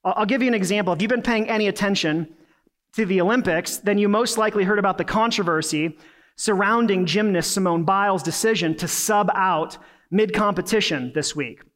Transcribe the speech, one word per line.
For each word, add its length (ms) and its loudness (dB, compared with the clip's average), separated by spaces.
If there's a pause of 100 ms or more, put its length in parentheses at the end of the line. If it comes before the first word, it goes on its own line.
I'll, 140 0
I'll 80 0
give 160 0
you 60 2
an 60 2
example. 380 0
If 100 -2
you've 60 0
been 140 0
paying 260 0
any 180 0
attention 680 -2 (600)
to 100 0
the 160 2
Olympics, 580 0
then 200 0
you 100 2
most 300 0
likely 260 0
heard 140 2
about 200 0
the 60 -2
controversy 920 0 (400)
surrounding 720 2
gymnast 460 0
Simone 320 0
Biles' 380 2
decision 540 0
to 120 -6
sub 460 0
out 440 0 (320)
mid-competition 1040 0
this 200 -4
week. 280 -8 (140)